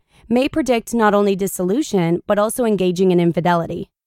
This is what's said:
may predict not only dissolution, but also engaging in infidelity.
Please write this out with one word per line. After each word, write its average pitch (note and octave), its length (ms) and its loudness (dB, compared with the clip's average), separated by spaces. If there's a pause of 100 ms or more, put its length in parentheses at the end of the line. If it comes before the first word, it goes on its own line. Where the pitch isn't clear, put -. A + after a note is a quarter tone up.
(280)
may B3+ 220 0
predict A#3+ 440 -2
not G#3+ 200 2
only G3+ 220 2
dissolution, F#3 920 -2
but G3+ 140 0
also A#3 260 -2
engaging F#3 460 2
in F3 80 4
infidelity. E3+ 680 -2 (180)